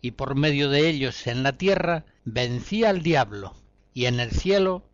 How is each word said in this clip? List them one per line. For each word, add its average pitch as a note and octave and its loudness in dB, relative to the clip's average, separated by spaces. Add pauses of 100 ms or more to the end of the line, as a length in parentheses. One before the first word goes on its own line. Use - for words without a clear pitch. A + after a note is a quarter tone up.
y B2+ -6
por C3+ -6
medio C#3+ 2
de D3 4
ellos C3 -4
en B2 -2
la C3+ 0
tierra F3 0 (180)
vencía B2 -2
al F#3+ 0
diablo, A2+ 0 (380)
y B2 -2
en B2 0
el A#2 -4
cielo F#3+ 0